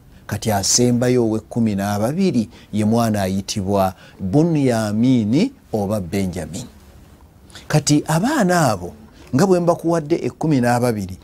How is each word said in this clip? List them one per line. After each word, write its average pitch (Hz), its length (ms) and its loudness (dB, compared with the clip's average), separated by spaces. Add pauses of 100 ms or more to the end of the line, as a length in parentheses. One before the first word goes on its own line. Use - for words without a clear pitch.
(280)
Kati 107 260 -4
asembayo 123 760 2
ow'ekkumi 110 480 -2
n'ababiri 110 760 -2 (240)
ye 104 120 -2
mwana 110 380 0
ayitibwa 95 720 -2 (260)
Bunyamini 123 1300 2 (200)
oba 104 280 -2
Benjamin. 87 640 -6 (1040)
Kati 147 380 2
abaana 180 600 2
abo 87 240 -4 (420)
nga 180 120 4
bwe 180 140 4
mbakuwadde 165 560 0
ekkumi 147 440 0
n'ababiri, 117 640 0